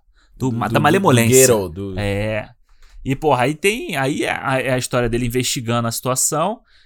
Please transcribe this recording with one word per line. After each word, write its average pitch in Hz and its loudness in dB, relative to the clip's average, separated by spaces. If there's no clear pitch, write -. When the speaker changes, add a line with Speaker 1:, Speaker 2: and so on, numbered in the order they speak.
Speaker 1:
do 127 -2
Speaker 2:
Do, 113 -4
Speaker 1:
ma-, 104 -4
Speaker 2:
do, 110 -2
Speaker 1:
da 113 2
Speaker 2:
do, - 2
do - 0
Speaker 1:
malemolência. 131 6
Speaker 2:
ghetto, 101 2
do 95 -8
Speaker 1:
É. 104 -4
E, 131 -2
porra, 135 2
aí 147 0
tem, 220 -2
aí 139 -2
é - -4
a, 131 -2
é 123 -2
a 127 0
história 123 -2
dele 120 -2
investigando 120 -2
a 113 -2
situação 156 -2